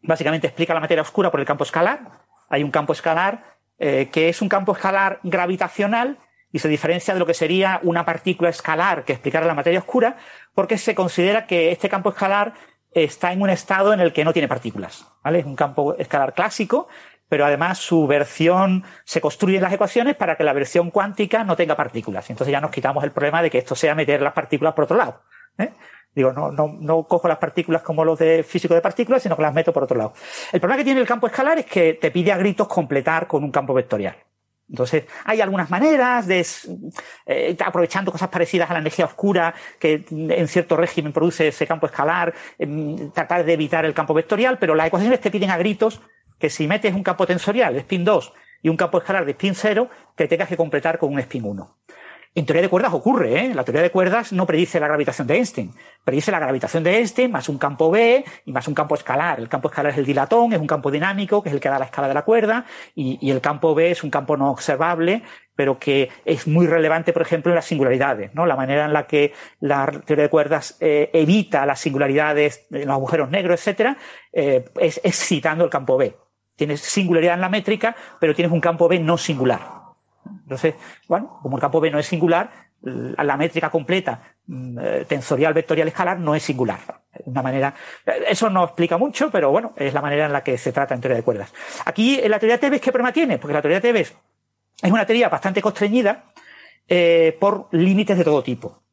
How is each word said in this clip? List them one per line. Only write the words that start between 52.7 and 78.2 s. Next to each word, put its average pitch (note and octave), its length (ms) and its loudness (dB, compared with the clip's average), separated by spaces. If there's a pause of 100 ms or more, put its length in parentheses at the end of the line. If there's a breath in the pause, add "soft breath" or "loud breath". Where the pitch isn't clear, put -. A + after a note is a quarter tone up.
ocurre, E3+ 460 2
¿eh? A#3+ 160 -2
La C3 80 -2
teoría C3 180 0
de F3 80 4
cuerdas F#3 420 0
no F#3 140 0
predice F3 340 0
la D3 80 0
gravitación D3 380 -2
de C#3+ 120 2
Einstein. B2+ 360 -4 (320 loud breath)
Predice C#3 240 0
la G3 80 0
gravitación C#3+ 460 -2
de F3+ 140 2
Einstein A#3+ 340 0
más C#3+ 180 -6
un C#3+ 80 -4
campo C#3+ 320 0
B A#3 340 4 (220 loud breath)
y - 60 -12
más B2+ 160 -4
un D3 80 -4
campo D3+ 180 0
escalar. D3 460 -2
El A2+ 100 -10
campo C#3+ 200 -2
escalar C#3+ 240 -2
es B2+ 40 -2
el C#3+ 80 2
dilatón, F3+ 480 2
es F#3 60 0
un D3+ 80 -4
campo D3 240 0
dinámico, F#3+ 500 0
que G3+ 80 -8
es C#3+ 60 -4
el C#3 40 0
que C#3+ 100 -2
da C3+ 100 0
la C3 60 -2
escala C#3 220 -4
de C3+ 60 0
la D3 80 0
cuerda, A3+ 440 2 (280 loud breath)
y, C3 260 -4
y C3+ 120 0
el C3 100 0
campo D3+ 320 0
B E3 160 4
es E3+ 140 -4
un D3 80 -6
campo C#3+ 260 0
no C#3 140 2
observable, E3 720 -2 (320 loud breath)
pero C3+ 240 0
que C#3 300 0 (140 loud breath)
es - 220 -2
muy E3 220 4
relevante, D#3+ 460 2
por E3 100 0
ejemplo, E3 280 0
en F3 40 4
las D#3+ 100 0
singularidades, C3 720 0
¿no? E3 100 0
La D#3 100 2
manera C3+ 300 0
en D3+ 80 -2
la D3 140 0
que D3 260 2 (260 loud breath)
la C#3 280 0 (180)
teoría D3 200 2
de D3 40 2
cuerdas, D3+ 520 0
eh, D3 320 2
evita E3 520 2
las C#3 140 -2
singularidades D3 880 0
en C#3 160 -8
los E3+ 80 -2
agujeros C3+ 380 -2
negros, F3 280 0
etcétera, A3+ 380 -2 (340 loud breath)
eh, C3+ 340 2 (140)
es D#3+ 240 0
excitando E3 600 0
el D3+ 80 0
campo C3+ 260 0
B. B2+ 180 0 (400)
Tienes D3 260 -4
singularidad F3 520 2
en F3+ 80 -2
la F#3 80 -2
métrica, G#3+ 460 -2 (240 loud breath)
pero D3+ 160 2